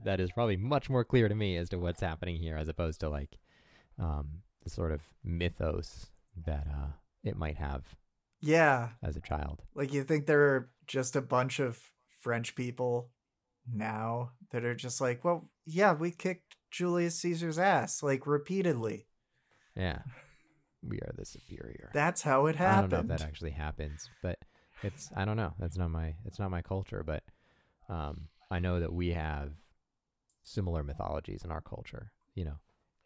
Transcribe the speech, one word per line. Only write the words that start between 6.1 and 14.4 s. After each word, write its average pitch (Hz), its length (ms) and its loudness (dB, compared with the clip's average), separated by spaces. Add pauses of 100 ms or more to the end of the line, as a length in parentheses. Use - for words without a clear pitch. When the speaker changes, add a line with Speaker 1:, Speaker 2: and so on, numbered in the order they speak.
Speaker 1:
that, 73 240 -2
uh, 71 200 -4 (360)
it 110 120 -2
might 76 220 -2
have 69 240 -4 (580)
Speaker 2:
Yeah. 147 500 4 (120)
Speaker 1:
as 78 140 -2
a 80 40 -8
child. 73 420 -4 (120)
Speaker 2:
Like, 139 180 -4
you 139 120 2
think 147 220 0
they're 143 440 6 (160)
just 127 300 0
a 143 60 2
bunch 127 360 2
of 127 320 -2 (300)
French 117 340 -2
people 123 560 -2 (600)
now 113 640 -2 (200)